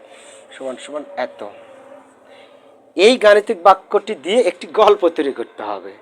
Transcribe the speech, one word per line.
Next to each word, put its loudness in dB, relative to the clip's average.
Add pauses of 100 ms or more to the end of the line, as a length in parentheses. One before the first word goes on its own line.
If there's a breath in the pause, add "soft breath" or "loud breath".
(580 loud breath)
সমান -10
সমান -14 (120)
এত। -10 (1500 soft breath)
এই 4
গাণিতিক 0
বাক্যটি 0
দিয়ে 0
একটি -4
গল্প 2
তৈরি -4
করতে -14
হবে। -12